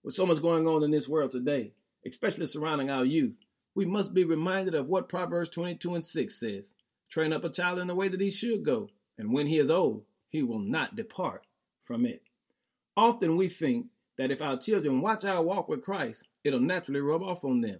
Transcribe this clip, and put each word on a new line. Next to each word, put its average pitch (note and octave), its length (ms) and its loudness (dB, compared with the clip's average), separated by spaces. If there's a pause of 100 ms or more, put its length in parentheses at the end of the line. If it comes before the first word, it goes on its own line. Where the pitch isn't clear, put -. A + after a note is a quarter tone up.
With - 140 -8
so F#3+ 100 2
much D#3+ 160 2
going E3 240 2
on D#3 160 4
in D3+ 80 2
this C#3 180 0
world C#3+ 220 0
today, B2+ 400 -2 (340)
especially D#3+ 420 -4
surrounding D3+ 440 -2
our C3 140 0
youth, C3+ 300 2 (420)
we G3 80 2
must F#3+ 280 0
be F#3 120 6
reminded F3 500 0
of C#3 140 0
what F3+ 200 0
Proverbs E3+ 420 -2
twenty-two F3 440 -6
and E3 100 -4
six - 360 -4
says, G2+ 340 -8 (340)
"Train D#3+ 240 0
up D#3+ 120 -4
a E3+ 40 -2
child F3+ 300 -2
in F3+ 80 -4
the F3 80 -4
way F#3+ 140 0
that F#3 120 -4
he G3+ 80 2
should A3 360 -2
go, A#2 240 0 (280)
and A2 160 -2
when D3 140 2
he D#3 140 4
is C#3 100 4
old, D3 340 2 (220)
he D3+ 160 -2
will A2+ 160 -2
not A2 380 -4
depart - 500 -6 (360)
from A#2+ 220 -2
it." - 160 -4 (760)
Often G#3+ 400 4
we F#3 100 4
think B2+ 400 0 (320)
that C3 140 0
if C3+ 100 -4
our C3+ 160 -2
children D3 420 2
watch G#3 240 0
our F#3 200 2
walk F#3 240 0
with D3 160 -4
Christ, D3+ 420 -6 (160)
it'll C#3 160 2
naturally C#3+ 420 0
rub D#3 220 0
off F#3 220 -6
on B2+ 160 2
them. G2+ 200 -4